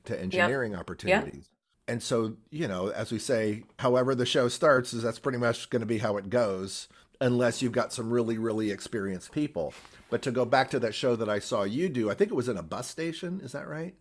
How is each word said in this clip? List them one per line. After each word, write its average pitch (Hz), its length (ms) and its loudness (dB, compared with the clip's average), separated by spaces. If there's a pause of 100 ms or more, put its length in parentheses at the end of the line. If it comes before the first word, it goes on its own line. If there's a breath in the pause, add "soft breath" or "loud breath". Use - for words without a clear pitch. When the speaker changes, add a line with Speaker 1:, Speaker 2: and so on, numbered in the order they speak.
Speaker 1:
to 117 80 -8
Speaker 2:
Yep. - 100 -4
Speaker 1:
engineering 131 500 0
Speaker 2:
Yep. 90 80 -6
Speaker 1:
opportunities. - 680 -2 (380)
And 117 160 -2
so, 113 340 0 (140)
you 151 180 -4
know, 95 200 -2
as - 240 -4
we 110 60 0
say, 110 460 0 (140)
however 127 360 4
the 123 120 2
show 127 220 2
starts, 131 440 4
is 117 100 -4
that's 113 160 -2
pretty 127 200 -2
much 120 320 0
gonna 113 160 0
be 113 120 0
how 104 200 0
it 98 120 -8
goes, 98 580 0 (320 soft breath)
unless 123 420 4
you've 127 100 0
got 113 220 0
some 113 180 -4
really, 117 260 2
really 110 320 0
experienced 98 640 -6
people. 147 400 -2 (380 loud breath)
But 120 120 0
to 131 100 -2
go 123 120 2
back 131 260 4
to 139 100 0
that 113 140 0
show 127 220 2
that 110 120 -2
I 104 100 0
saw 104 240 -2
you 127 260 0
do, 117 220 0
I 101 40 0
think 208 160 2
it 220 40 -2
was 123 140 0
in 110 100 -2
a 85 40 -6
bus 98 260 -8
station, 170 540 -6
is 127 100 -12
that 143 160 -10
right? 160 320 -8